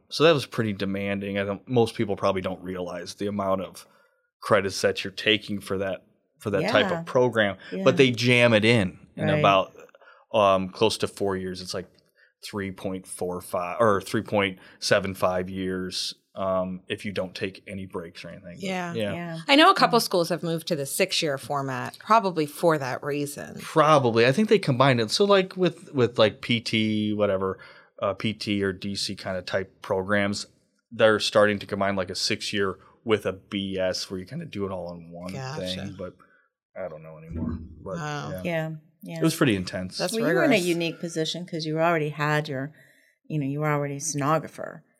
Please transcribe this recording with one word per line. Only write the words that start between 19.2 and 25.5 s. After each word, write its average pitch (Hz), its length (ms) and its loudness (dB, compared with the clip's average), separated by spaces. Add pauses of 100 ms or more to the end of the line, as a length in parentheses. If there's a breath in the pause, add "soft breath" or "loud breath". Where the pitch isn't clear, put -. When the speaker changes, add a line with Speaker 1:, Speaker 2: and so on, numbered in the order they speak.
Speaker 3:
I 277 80 6
know 330 160 8
a 370 40 6
couple 240 240 4
Speaker 2:
Mm. 226 40 -2
Speaker 3:
schools 170 260 0
have 165 140 -4
moved 165 240 -4
to 175 80 -2
the 139 100 -4
six-year 160 540 -2
format, 135 600 -6
probably 190 460 2
for 156 320 2
that 131 260 -6
reason. 143 580 -6
Speaker 1:
Probably. 131 680 6
I 135 40 6
think 214 160 2
they 214 120 6
combined 131 420 4
it. 107 80 -2
So, - 160 2
like, 190 320 4